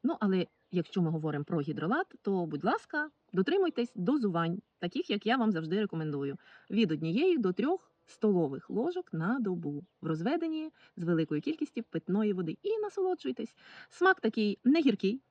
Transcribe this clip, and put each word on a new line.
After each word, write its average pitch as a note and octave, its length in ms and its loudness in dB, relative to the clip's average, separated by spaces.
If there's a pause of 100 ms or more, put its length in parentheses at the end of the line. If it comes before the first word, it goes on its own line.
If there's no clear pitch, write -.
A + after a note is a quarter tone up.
Ну, E4 120 -2
але F#3+ 260 2 (240)
якщо F3+ 320 0
ми D#3+ 80 2
говоримо D3+ 340 -2
про E3 160 -2
гідролат, D3+ 460 -2 (160)
то, F#3 240 0
будь D3 180 -6
ласка, D4+ 460 -2 (220)
дотримуйтесь C#4+ 640 2
дозувань, F3+ 680 0 (160)
таких, A#3+ 320 -4
як G#3 160 -2
я A#3 100 2
вам A3 160 2
завжди D#3+ 280 -2
рекомендую, D3+ 560 -4 (340)
від G3 220 2
однієї G3+ 460 0
до F#3+ 140 0
трьох D#4 400 -2 (140)
столових E3+ 640 0
ложок F4 420 -4
на F3 260 -2
добу E3+ 460 -4 (160)
в D#3 60 -8
розведенні D#4 640 -2 (260)
з F3+ 80 -6
великою D#3+ 360 0
кількістю C#4+ 420 -4
питної G3+ 500 0
води. F3 300 -4
І A4 160 -2
насолоджуйтесь. F#4 760 -4 (340)
Смак F#4 320 4
такий G#3+ 440 0
не D4 160 6
гіркий A#3 500 2